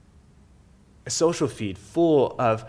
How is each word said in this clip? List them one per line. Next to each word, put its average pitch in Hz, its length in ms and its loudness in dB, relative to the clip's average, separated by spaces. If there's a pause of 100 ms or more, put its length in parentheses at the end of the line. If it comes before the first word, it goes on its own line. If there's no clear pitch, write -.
(1040)
A - 40 -14
social 165 380 0
feed 98 300 -8
full 160 600 2
of 113 320 0